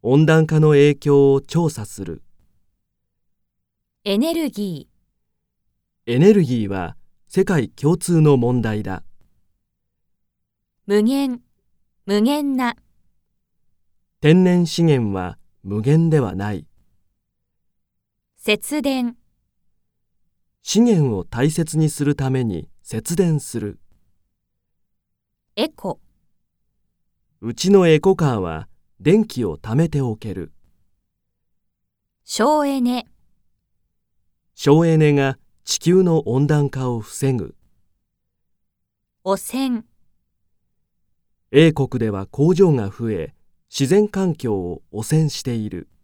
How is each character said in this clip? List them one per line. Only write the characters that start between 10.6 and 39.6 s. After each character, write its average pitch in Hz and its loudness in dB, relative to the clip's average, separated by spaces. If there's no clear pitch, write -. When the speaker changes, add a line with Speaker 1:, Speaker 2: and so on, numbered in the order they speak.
Speaker 2:
無 208 2
限、 254 -2
無 208 0
限 285 -2
な。 247 -4
Speaker 1:
天 170 6
然 180 2
資 165 -4
源 127 2
は 90 -8
無 104 -6
限 160 2
で 156 2
は 113 -4
な 101 -6
い。 82 -10
Speaker 2:
節 226 -4
電。 254 -4
Speaker 1:
資 - 0
源 160 2
を 92 -6
大 135 -2
切 156 -4
に 156 0
す - -8
る 143 0
た 135 -4
め 131 -2
に 87 -6
節 113 -8
電 165 0
す - -10
る。 104 -10
Speaker 2:
エ 247 -4
コ。 - -12
Speaker 1:
う 113 -8
ち 175 0
の 190 6
エ 156 6
コ 190 2
カ 139 -2
ー - -4
は 82 -8
電 202 2
気 123 -6
を 78 -6
貯 110 -8
め 165 0
て 151 -4
お 120 -4
け 104 -12
る。 85 -12
Speaker 2:
省 294 0
エ 277 -2
ネ。 247 -2
Speaker 1:
省 156 4
エ 160 2
ネ 151 4
が 135 0
地 - -6
球 180 2
の 165 0
温 131 0
暖 147 0
化 131 -6
を 117 -6
防 135 -6
ぐ。 107 -6
Speaker 2:
汚 190 -2
染。 247 -6